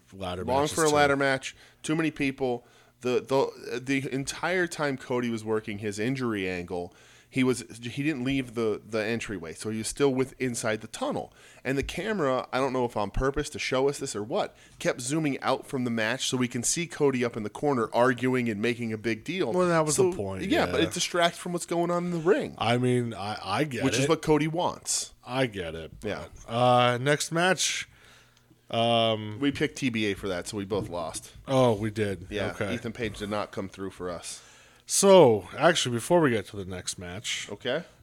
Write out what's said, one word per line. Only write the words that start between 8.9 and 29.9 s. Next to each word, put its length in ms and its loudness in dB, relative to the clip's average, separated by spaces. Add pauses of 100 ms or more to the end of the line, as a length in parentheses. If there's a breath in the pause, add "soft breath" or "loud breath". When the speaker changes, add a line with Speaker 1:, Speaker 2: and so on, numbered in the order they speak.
Speaker 2:
entryway, 500 -4
so 160 -8
he 100 -4
was 80 -6
still 260 2
with, 260 0
inside 420 -2
the 60 -12
tunnel. 460 -6 (320 loud breath)
And 120 0
the 60 0
camera, 720 -2
I 60 0
don't 140 0
know 120 2
if 100 -6
on 160 -2
purpose 380 0
to 100 -10
show 300 2
us 100 -2
this 160 -6
or 80 -4
what, 320 -4 (240 soft breath)
kept 220 -2
zooming 400 -2
out 260 0
from 160 -2
the 80 0
match 380 0
so 80 0
we 100 2
can 160 -4
see 240 0
Cody 380 2
up 100 -4
in 80 -4
the 60 -6
corner 420 0
arguing 580 4
and 120 -2
making 320 0
a 40 -2
big 280 -2
deal. 260 -2
Speaker 1:
Well, 160 4
that 180 4
was 120 2
the 140 4
Speaker 2:
So, 40 -6
Speaker 1:
point, 300 -4
Speaker 2:
yeah, 220 2
but 120 0
Speaker 1:
yeah. 80 4
Speaker 2:
it 60 -6
distracts 440 0
from 140 -8
what's 140 -4
going 260 0
on 140 0
in 60 -2
the 80 -2
ring. 380 2
Speaker 1:
I 200 2
mean, 360 2
I, 300 -6
I 220 0
get 180 -2
Speaker 2:
Which 160 2
Speaker 1:
it. 40 2
Speaker 2:
is 40 2
what 140 2
Cody 260 2
wants. 680 -4 (120)
Speaker 1:
I 220 0
get 280 -8
it. 160 -12 (120)
Speaker 2:
Yeah. 200 -6 (240)
Speaker 1:
Uh, 540 4
next 320 0
match. 560 0 (840 soft breath)
Um, 680 0
Speaker 2:
We 120 0
picked 260 -2
T 120 -2
B 160 0